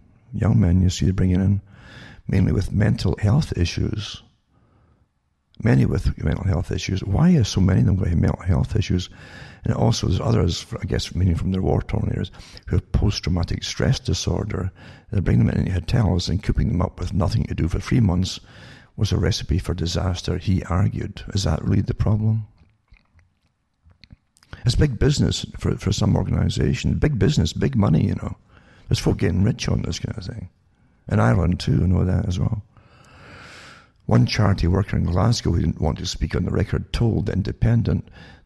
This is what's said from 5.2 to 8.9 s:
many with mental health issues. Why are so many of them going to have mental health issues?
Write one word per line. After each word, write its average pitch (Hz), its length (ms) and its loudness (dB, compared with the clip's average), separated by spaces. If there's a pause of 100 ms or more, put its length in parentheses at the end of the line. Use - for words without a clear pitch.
many 120 220 4
with - 380 0
mental - 220 -2
health 92 260 -2
issues. - 320 -4
Why 160 320 4
are 131 80 4
so - 180 0
many 95 200 4
of - 40 4
them - 100 4
going 95 100 0
to - 60 0
have 82 80 2
mental - 220 2
health 87 340 0
issues? 90 360 -2 (520)